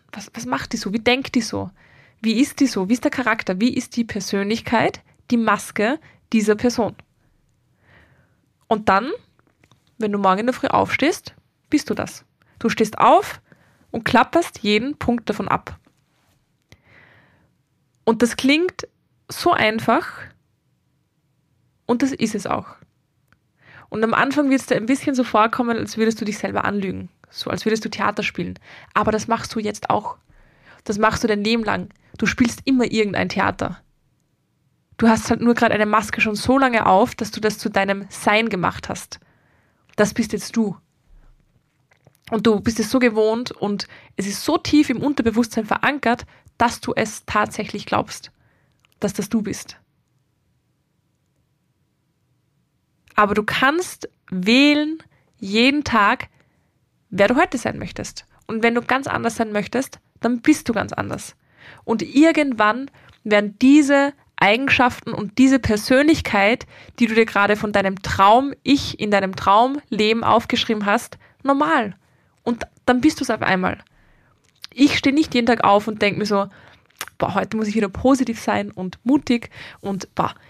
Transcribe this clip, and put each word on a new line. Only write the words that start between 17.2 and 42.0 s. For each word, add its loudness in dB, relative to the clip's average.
Und 0
das 2
klingt 0
so 0
einfach 0
und 0
das 0
ist -4
es -6
auch. -2
Und -2
am 2
Anfang 2
wird's 2
dir 0
ein -2
bisschen 0
so 2
vorkommen, 0
als -8
würdest -2
du -6
dich -6
selber -4
anlügen. -6
So, -10
als -6
würdest 0
du -8
Theater -4
spielen. -8
Aber 0
das -4
machst -4
du -4
jetzt -6
auch. -2
Das -6
machst 0
du 2
dein 0
Leben 0
lang. -4
Du -2
spielst 0
immer 2
irgendein -2
Theater. -4
Du 4
hast 2
halt 0
nur 2
gerade 2
eine 0
Maske -2
schon 0
so 2
lange 2
auf, 4
dass -8
du -12
das -2
zu -6
deinem -2
Sein 0
gemacht -4
hast. -12
Das 0
bist -2
jetzt -10
du. -2